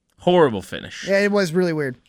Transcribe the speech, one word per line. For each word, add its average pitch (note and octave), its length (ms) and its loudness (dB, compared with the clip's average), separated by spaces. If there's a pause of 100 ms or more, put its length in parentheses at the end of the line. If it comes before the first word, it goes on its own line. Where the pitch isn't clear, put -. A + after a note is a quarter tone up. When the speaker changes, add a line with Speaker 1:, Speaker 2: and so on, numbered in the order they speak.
(200)
Speaker 1:
Horrible D3 420 2
finish. - 460 -14
Speaker 2:
Yeah, G3 120 2
it G3+ 120 2
was G3 200 0
really F3 200 0
weird. C#3+ 240 -4 (120)